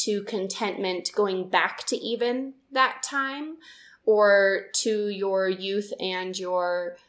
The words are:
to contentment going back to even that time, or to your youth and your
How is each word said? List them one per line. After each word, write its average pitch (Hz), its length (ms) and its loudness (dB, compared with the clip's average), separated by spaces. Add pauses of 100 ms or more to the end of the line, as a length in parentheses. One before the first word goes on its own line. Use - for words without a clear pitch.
to 208 180 -2
contentment 190 920 -4
going 190 360 0
back 185 360 0
to 254 120 -2
even 240 580 -4 (160)
that 262 320 0
time, 285 540 -6 (460)
or 202 600 6 (100)
to 208 360 0
your 190 380 0
youth 196 520 -2
and 185 380 -4
your 180 600 -2 (120)